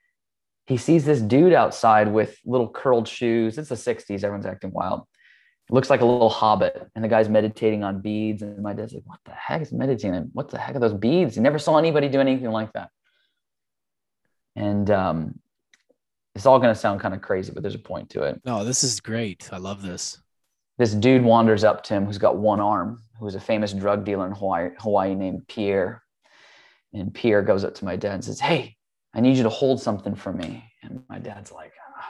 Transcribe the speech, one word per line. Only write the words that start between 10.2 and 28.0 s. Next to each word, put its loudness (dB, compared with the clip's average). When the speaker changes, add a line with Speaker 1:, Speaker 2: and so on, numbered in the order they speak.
Speaker 1:
What -10
the -12
heck -10
are -4
those 2
beads?" 2
He -2
never 2
saw 2
anybody 2
do 2
anything 0
like -4
that. -10
And, -2
um, -2
it's -10
all 8
gonna 4
sound -2
kinda -4
crazy, -4
but -10
there's -6
a -14
point -12
to -4
it. -4
Speaker 2:
No, -6
this -2
is -4
great. -8
I -12
love -10
this. -10
Speaker 1:
This 2
dude 6
wanders 6
up 2
to -6
him 0
who's -6
got 2
one 2
arm, -2
who -12
was -8
a -10
famous -2
drug -2
dealer -4
in -8
Hawaii, -4
Hawaii 0
named -6
Pierre. -2
And -8
Pierre 2
goes 2
up -6
to -12
my -6
dad -6